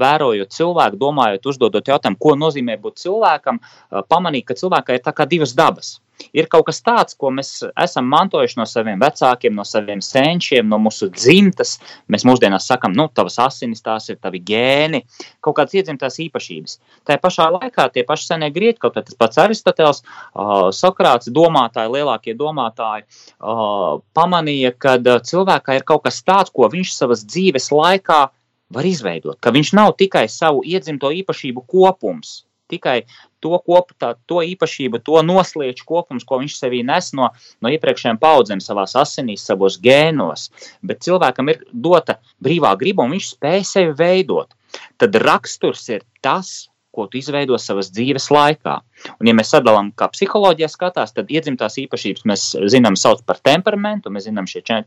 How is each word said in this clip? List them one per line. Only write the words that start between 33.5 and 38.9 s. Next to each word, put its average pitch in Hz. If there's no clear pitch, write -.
kopu-, 175
tā, 117
to 170
īpašību, 143
to 156
noslieķu 160
kopums, 160
ko 127
viņš 147
sevī 143
nes 170
no, 123
no 117
iepriekšējām 127
paudzēm, 117
savās 101